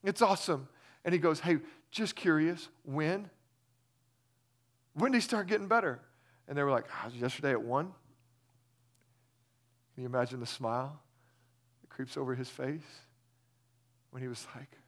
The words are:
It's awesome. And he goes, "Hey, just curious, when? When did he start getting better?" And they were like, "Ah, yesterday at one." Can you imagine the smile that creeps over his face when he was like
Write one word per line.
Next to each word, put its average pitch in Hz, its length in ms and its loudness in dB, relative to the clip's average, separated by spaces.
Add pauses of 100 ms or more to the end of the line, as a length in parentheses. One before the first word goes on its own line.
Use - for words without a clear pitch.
It's 196 200 2
awesome. 170 460 2 (360)
And 170 80 2
he 180 60 4
goes, 156 220 2
"Hey, 165 180 4 (320)
just - 260 -4
curious, 165 520 2 (160)
when? 156 440 -2 (1700)
When 240 180 2
did 247 60 6
he - 40 4
start 208 240 0
getting 202 220 0
better?" 190 320 2 (480)
And 139 80 -4
they 143 60 2
were 143 80 4
like, 123 200 2
"Ah, - 220 -8
yesterday 123 380 -2
at 113 120 2
one." 131 240 0 (2000)
Can 131 80 -12
you 127 40 -6
imagine 123 340 0
the 120 60 -6
smile 127 540 -4 (800)
that - 100 -20
creeps - 260 -8
over 131 180 -2
his 127 140 -6
face 143 320 -6 (1300)
when 127 120 -12
he 127 60 -6
was 120 180 -10 (100)
like 135 140 -16 (180)